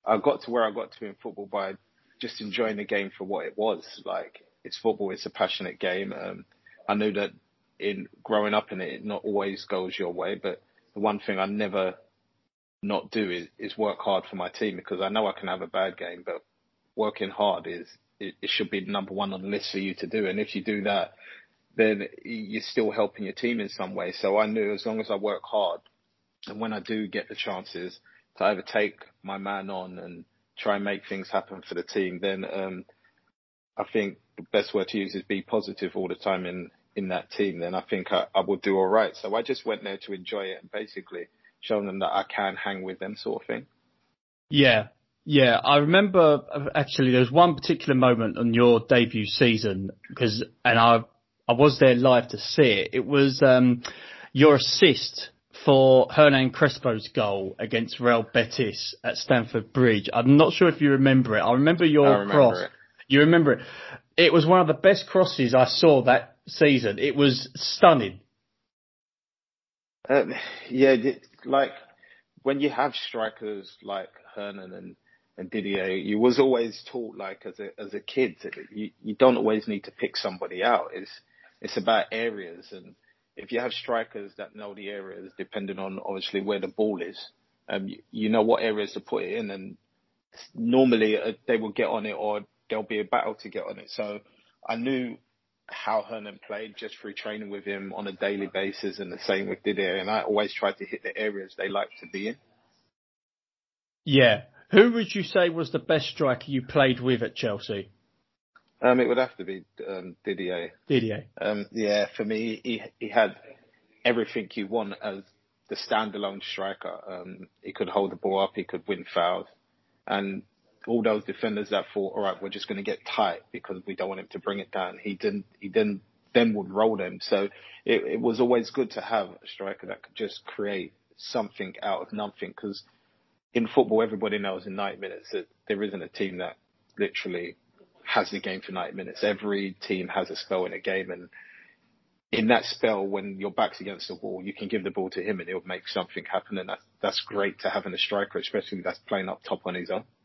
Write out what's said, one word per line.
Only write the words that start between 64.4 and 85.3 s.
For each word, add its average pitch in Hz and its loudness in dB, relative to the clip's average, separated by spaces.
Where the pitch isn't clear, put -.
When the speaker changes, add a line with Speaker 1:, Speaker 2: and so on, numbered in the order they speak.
Speaker 2:
one 185 8
of 170 4
the 156 2
best 190 4
crosses 139 2
I 127 8
saw 143 6
that 131 4
season. 117 4
It 139 0
was 139 4
stunning. 120 6
Speaker 1:
Um, 135 2
yeah, 131 6
d-, 120 -2
like, 135 0
when 139 0
you 143 2
have 135 -2
strikers 107 -8
like 98 -8
Hernan 98 -12
and, 92 -16
and 92 -12
Didier, 98 -4
you 101 -4
was 123 4
always 120 0
taught, 117 -10
like, 95 -12
as 92 -14
a, 101 -10
as 101 -12
a 98 -8
kid, 117 -2
that - -12
you, 104 -8
you 107 -8
don't 127 6
always 110 0
need 101 -6
to - -16
pick - -6
somebody 90 -6
out. 117 2
It's, 95 -14
it's - -10
about 107 0
areas, 104 -8
and 92 -20
if - -12
you 117 -2
have 123 -6
strikers 110 -6
that 104 -14
know 104 -14
the 98 -14
areas, 95 -14